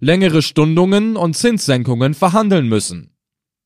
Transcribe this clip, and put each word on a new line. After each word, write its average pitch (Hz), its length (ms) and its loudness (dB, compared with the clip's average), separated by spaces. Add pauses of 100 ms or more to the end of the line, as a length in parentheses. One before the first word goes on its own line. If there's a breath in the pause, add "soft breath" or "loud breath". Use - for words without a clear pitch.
längere 160 420 2
Stundungen 190 760 0
und 170 200 -2
Zinssenkungen 131 800 -2
verhandeln 190 540 0
müssen. 95 420 -4 (560)